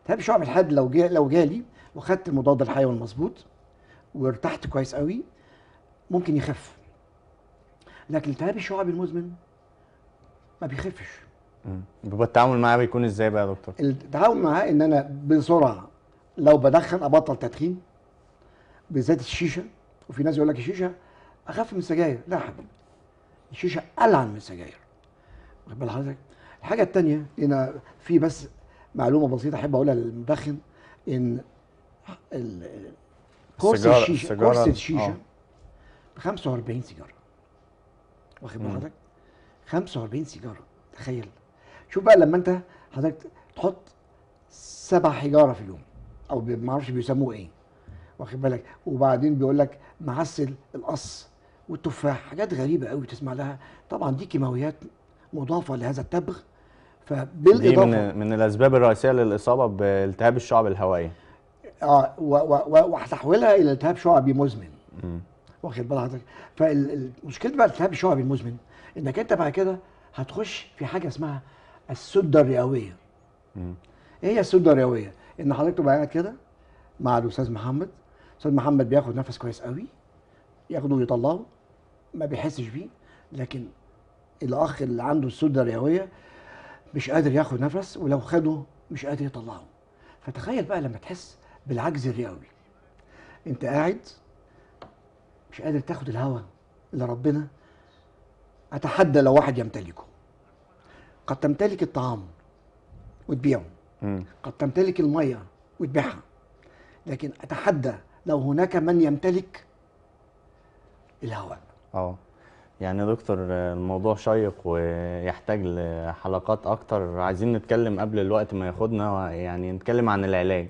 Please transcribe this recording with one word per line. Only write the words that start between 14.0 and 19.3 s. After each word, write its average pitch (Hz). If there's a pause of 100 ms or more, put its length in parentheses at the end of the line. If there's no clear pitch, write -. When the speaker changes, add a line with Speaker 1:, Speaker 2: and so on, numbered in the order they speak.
Speaker 1:
معاه 170
ان 151
انا 143 (160)
بسرعه 143 (500)
لو 151
بدخن 147
ابطل 143
تدخين، 170 (1120)
بالذات 151
الشيشه. 165 (460)